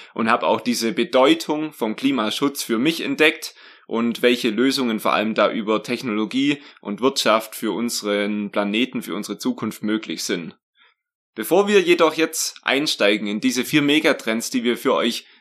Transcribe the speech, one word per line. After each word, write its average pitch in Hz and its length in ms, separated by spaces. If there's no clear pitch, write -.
und 113 160
hab 120 140
auch 104 160
diese 113 320
Bedeutung 151 800
vom 107 240
Klimaschutz 135 640
für 113 160
mich 147 240
entdeckt 151 540
und 117 360
welche 123 280
Lösungen 120 520
vor - 100
allem 104 240
da 104 160
über 107 320
Technologie 123 800
und 104 220
Wirtschaft 117 520
für 107 200
unseren 104 760
Planeten, 107 540
für 92 100
unsere 104 240
Zukunft 120 460
möglich 107 400
sind. 87 340
Bevor 175 320
wir 202 140
jedoch 165 320
jetzt - 500
einsteigen 107 640
in 104 140
diese 123 240
vier 151 160
Megatrends, 143 680
die 123 120
wir 117 140
für 127 160
euch 104 320